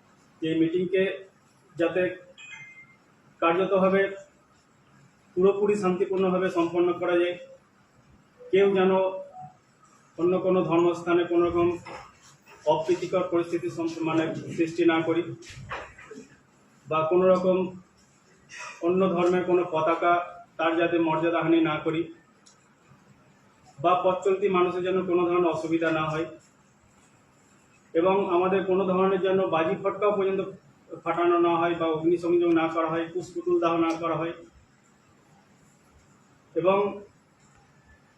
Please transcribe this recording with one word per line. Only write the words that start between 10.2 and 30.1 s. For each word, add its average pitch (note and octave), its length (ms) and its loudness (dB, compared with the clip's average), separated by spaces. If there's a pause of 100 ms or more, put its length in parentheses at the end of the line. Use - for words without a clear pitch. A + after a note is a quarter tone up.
কোনো F#3 140 4 (100)
ধর্মস্থানে E3+ 600 2
কোনো F3 180 4
রকম F3 200 2 (1040)
অপ্রীতিকর F3 600 0
পরিস্থিতি E3+ 440 -2
সম-, D#3+ 320 -6
মানে D#3+ 160 0 (320)
সৃষ্টি E3 260 -2 (100)
না E3 40 2 (120)
করি E3 140 0 (1600)
বা D#3 120 -2 (120)
কোনো F3+ 220 4
রকম F#3 240 2 (1300)
অন্য F#3 140 2 (140)
ধর্মের F3 360 2
কোনো F3 120 4 (100)
পতাকা E3 420 2 (440)
তার D#3+ 220 0
যাতে E3+ 160 2 (100)
মর্যাদাহানি E3 540 2 (100)
না D3+ 40 -2 (100)
করি D#3+ 180 -2 (1800)
বা E3 140 2 (120)
পথ F#3 200 2
চলতি G3 220 0 (100)
মানুষের F3+ 300 0
যেন F#3 120 0 (120)
কোনো F3 180 2
ধরনের F3 260 2
অসুবিধা E3 340 -2 (100)
না D#3 120 -2
হয় D#3+ 160 -4 (1700)
এবং F#3 220 2 (200)
আমাদের F#3 240 2 (100)
কোনো F#3 200 2
ধরনের F#3+ 360 2
যেন F#3+ 120 2 (160)
বাজি E3 280 0
ফটকাও G3 340 0